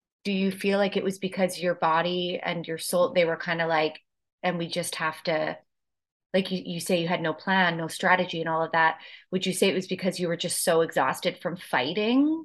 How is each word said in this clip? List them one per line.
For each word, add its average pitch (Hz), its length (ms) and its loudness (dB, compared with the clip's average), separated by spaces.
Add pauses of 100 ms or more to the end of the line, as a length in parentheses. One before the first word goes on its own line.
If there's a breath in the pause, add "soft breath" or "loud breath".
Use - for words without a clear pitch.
(240)
Do 202 80 -2
you 190 180 2
feel 196 280 0
like 196 180 2
it - 80 -2
was 190 140 -2
because 185 420 -2
your 175 160 0
body 175 640 0
and 170 240 -4
your 165 120 -6
soul, - 340 0
they 175 120 4
were 165 120 0
kinda 165 300 -2
like, 156 340 0 (420)
"And 180 160 0
we 170 80 -4
just 165 300 -6
have 156 260 -4
to," 160 340 -2 (800)
like 190 160 2
you, 185 160 -2
you 170 140 -6
say 180 200 0
you 165 80 -2
had 170 140 0
no 160 100 0
plan, 180 440 2
no 165 100 -2
strategy 175 540 2
and 160 80 -4
all 160 140 0
of 160 100 -2
that. 160 260 4 (320 loud breath)
Would 185 160 -2
you 185 60 -2
say 196 160 2
it 143 60 2
was 185 120 -2
because 180 320 -4
you 175 100 -2
were 170 80 -2
just - 280 -4
so 165 160 4
exhausted 165 580 0
from 170 180 -6
fighting 233 880 0